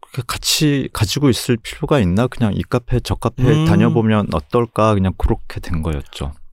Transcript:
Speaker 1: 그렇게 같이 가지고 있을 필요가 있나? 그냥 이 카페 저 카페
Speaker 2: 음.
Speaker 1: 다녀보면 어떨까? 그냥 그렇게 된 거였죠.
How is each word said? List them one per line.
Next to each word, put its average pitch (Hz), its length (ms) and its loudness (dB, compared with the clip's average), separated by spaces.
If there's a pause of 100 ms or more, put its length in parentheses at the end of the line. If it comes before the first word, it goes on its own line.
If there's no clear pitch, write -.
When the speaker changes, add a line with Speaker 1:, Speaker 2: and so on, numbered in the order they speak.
Speaker 1:
그렇게 - 260 -10
같이 139 640 -2
가지고 139 360 0
있을 120 280 0
필요가 - 440 -2
있나? 98 260 2
그냥 117 280 0
이 92 80 -4
카페 123 380 -2
저 - 140 -4
카페 - 280 -4
Speaker 2:
음. 151 240 4
Speaker 1:
다녀보면 110 680 4
어떨까? 110 640 0
그냥 95 240 2
그렇게 - 420 -2
된 80 220 -4
거였죠. 71 500 -6 (200)